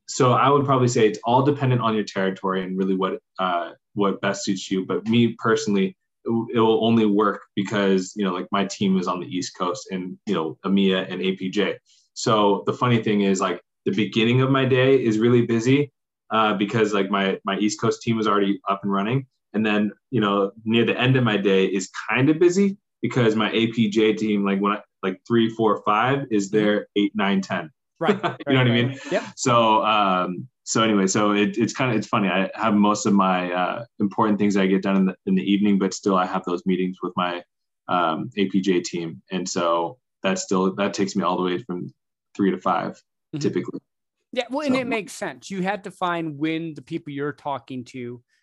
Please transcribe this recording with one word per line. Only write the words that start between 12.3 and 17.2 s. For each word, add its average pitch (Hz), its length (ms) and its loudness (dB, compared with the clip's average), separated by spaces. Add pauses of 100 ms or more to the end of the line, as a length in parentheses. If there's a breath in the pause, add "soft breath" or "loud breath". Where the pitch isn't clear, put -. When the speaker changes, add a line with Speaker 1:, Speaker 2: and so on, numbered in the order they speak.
Speaker 1:
the - 60 0
funny 120 280 2
thing 104 200 0
is, 98 200 2
like, 92 200 -2 (240)
the - 80 0
beginning 113 480 2
of 135 100 2
my 135 140 2
day 131 360 4
is 110 180 2
really 120 280 4
busy, 127 460 2 (400)
uh, 107 220 2
because, 104 380 0
like, 98 180 0
my, 98 340 0